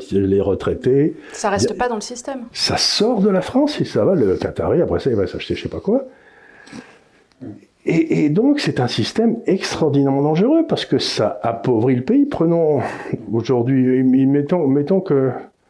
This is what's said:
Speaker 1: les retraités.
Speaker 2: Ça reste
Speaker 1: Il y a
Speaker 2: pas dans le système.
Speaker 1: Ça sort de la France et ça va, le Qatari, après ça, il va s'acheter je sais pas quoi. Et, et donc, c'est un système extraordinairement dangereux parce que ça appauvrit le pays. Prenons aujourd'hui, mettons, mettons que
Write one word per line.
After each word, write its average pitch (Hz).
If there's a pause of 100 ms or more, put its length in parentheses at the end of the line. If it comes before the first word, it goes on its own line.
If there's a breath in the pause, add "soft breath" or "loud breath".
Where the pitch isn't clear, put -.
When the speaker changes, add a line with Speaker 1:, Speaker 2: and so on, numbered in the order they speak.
(120)
Speaker 1:
les 98
retraités. 101 (160 loud breath)
Speaker 2:
Ça -
reste 196
Speaker 1:
Il -
y 208
a -
Speaker 2:
pas 247
dans 240
le 208
système. 254
Speaker 1:
Ça -
sort 220
de 208
la 185
France 294
et 139
ça 113
va, 175
le 101
Qatari, -
après 90
ça, -
il 120
va 98
s'acheter -
je -
sais -
pas -
quoi. 247 (1800 loud breath)
Et, 165
et 147
donc, 254
c'est -
un 120
système 220
extraordinairement 139
dangereux 208
parce -
que 135
ça -
appauvrit 117
le 123
pays. 277
Prenons 165 (500 loud breath)
aujourd'hui, 127
mettons, 139
mettons 143
que 135 (380 soft breath)